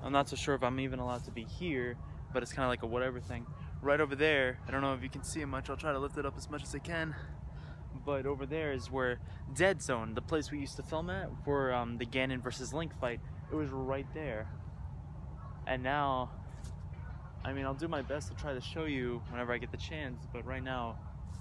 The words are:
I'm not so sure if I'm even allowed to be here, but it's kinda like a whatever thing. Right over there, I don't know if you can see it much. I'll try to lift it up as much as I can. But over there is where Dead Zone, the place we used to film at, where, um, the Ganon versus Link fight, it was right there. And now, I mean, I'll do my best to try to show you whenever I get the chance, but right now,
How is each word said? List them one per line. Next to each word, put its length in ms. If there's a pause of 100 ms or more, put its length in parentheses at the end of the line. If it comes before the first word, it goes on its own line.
I'm 80
not 160
so 80
sure 180
if 100
I'm 160
even 200
allowed 240
to 80
be 140
here, 500 (380)
but 100
it's 80
kinda 160
like 160
a 40
whatever 340
thing. 260 (340)
Right 200
over 140
there, 520
I 40
don't 100
know 120
if 80
you 80
can 140
see 180
it 40
much. 240
I'll 80
try 160
to 60
lift 180
it 80
up 120
as 120
much 140
as 120
I 40
can. 360 (880)
But 200
over 200
there 280
is 180
where 280 (340)
Dead 280
Zone, 340
the 60
place 300
we 80
used 160
to 80
film 260
at, 200 (160)
where, 280
um, 240
the 80
Ganon 380
versus 300
Link 260
fight, 220 (300)
it 40
was 140
right 440
there. 340 (1160)
And 160
now, 480 (1120)
I 100
mean, 120
I'll 80
do 140
my 140
best 280
to 60
try 180
to 80
show 240
you 440
whenever 240
I 40
get 140
the 60
chance, 540
but 140
right 180
now, 340 (440)